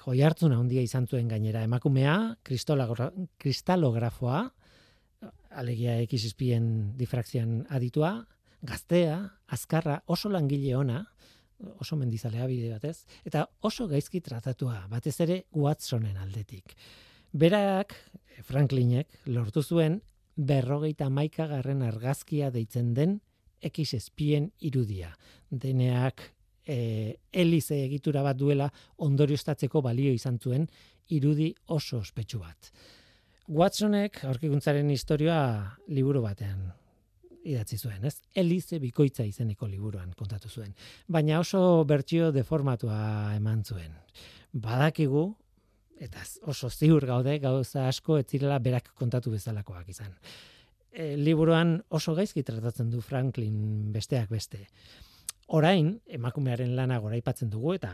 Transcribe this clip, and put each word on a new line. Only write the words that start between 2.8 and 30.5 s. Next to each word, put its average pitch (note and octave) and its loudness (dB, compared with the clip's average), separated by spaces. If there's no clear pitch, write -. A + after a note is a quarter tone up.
kristalografoa, C3 0
alegia A#2+ -2
X A2+ -2
izpien A2+ 0
difrakzioan A#2 -2
aditua, D3+ -2
gaztea, E3 0
azkarra, D#3 -2
oso F3 -2
langile C#3 0
ona, C3+ 0
oso - -6
mendizalea A#2+ -4
bide A#2+ -4
batez, B2+ -10
eta D#3 -2
oso A3 -4
gaizki D3+ -2
tratatua, A#2 -6
batez A#2+ -4
ere F3 0
Watsonen B2 -2
aldetik. G2 -10
Berak, F#3+ 2
Franklinek, B2+ 2
lortu A#2+ -2
zuen E3 2
berrogeita C#3+ 0
hamaikagarren C#3 -2
argazkia B2+ -2
deitzen A#2+ -2
den F3+ 2
X D#3 -6
espien D3 -2
irudia. G#2 -4
D C3+ -6
N B2+ 2
A-k, B2+ -2
eh, A2+ -2
helize E3 2
egitura C#3 -2
bat C#3 0
duela C#3+ 2
ondorioztatzeko C#3+ 2
balio C3 2
izan B2 -2
zuen C3 0